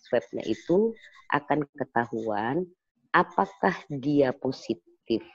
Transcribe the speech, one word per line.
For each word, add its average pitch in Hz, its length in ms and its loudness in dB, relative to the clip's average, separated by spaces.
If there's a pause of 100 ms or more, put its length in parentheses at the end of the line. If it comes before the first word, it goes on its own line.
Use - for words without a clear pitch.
swabnya - 400 -4
itu 202 540 0 (320)
akan 143 480 -2
ketahuan 117 880 -4 (480)
apakah - 640 2 (100)
dia 139 460 2
positif - 880 -4 (140)